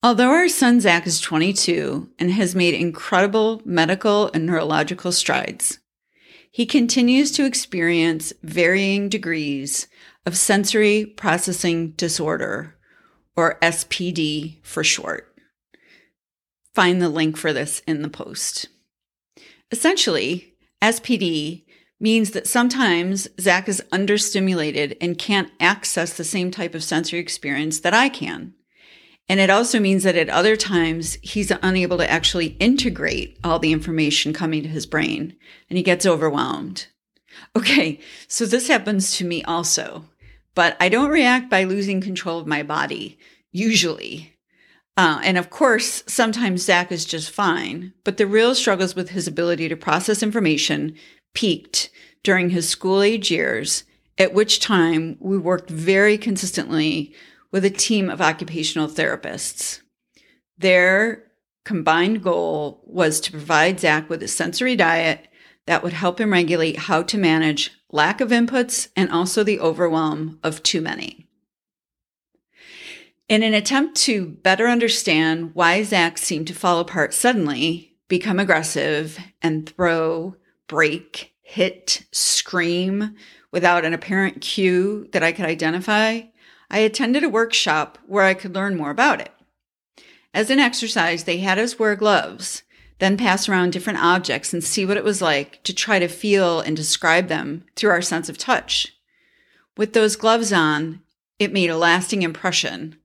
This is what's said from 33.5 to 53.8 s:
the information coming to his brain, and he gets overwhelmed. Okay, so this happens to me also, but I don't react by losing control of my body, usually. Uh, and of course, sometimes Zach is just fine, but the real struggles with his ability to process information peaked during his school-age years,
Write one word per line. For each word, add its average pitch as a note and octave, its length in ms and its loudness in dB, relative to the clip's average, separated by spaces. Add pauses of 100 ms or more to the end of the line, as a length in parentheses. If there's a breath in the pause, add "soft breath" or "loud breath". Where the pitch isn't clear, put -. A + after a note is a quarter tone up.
the D#3+ 120 2
information D#3 600 0
coming D#3+ 300 -2
to D3+ 40 -8
his D#3 180 -8
brain, - 520 -4 (320 soft breath)
and F3 80 -2
he F3+ 60 0
gets F#3 220 0
overwhelmed. D3+ 840 -2 (680 loud breath)
Okay, A3 460 0 (260 loud breath)
so - 180 -4
this A#3+ 220 0
happens G3+ 480 0
to F3+ 100 -4
me E3+ 180 -4
also, E3 600 -4 (500 soft breath)
but E3+ 280 4
I F3+ 80 4
don't C4 220 2
react B3+ 380 2
by F#3+ 140 4
losing G3 380 -2
control F3+ 380 -6
of D#3 80 -10
my D3+ 140 -2
body, D3+ 580 -6 (340 soft breath)
usually. F3+ 840 -2 (640 soft breath)
Uh, E3 260 2
and F#3 140 2
of F3+ 120 -4
course, - 580 0
sometimes A3 560 0
Zach F3+ 280 2
is E3 140 -6
just D#3+ 260 -8
fine, F3 640 -4 (100)
but G3 140 -2
the G#3 100 2
real A3+ 260 4
struggles F#3+ 420 0
with F3+ 160 -6
his F3+ 180 -6
ability E3 400 -2
to E3 80 -6
process F#3 440 0
information D#3 720 0 (400 loud breath)
peaked - 560 -2 (320 soft breath)
during F#3 280 2
his E3+ 180 -2
school-age G3 640 0
years, C#3+ 540 -2 (320)